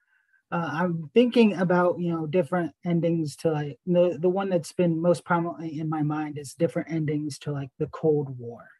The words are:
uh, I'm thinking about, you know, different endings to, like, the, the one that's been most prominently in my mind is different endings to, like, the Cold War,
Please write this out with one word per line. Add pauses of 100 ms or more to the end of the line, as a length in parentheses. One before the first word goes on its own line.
(500)
uh,
I'm
thinking
about,
you
know,
different (120)
endings
to,
like,
the,
the
one
that's
been
most
prominently
in
my
mind
is
different
endings
to,
like,
the
Cold
War, (120)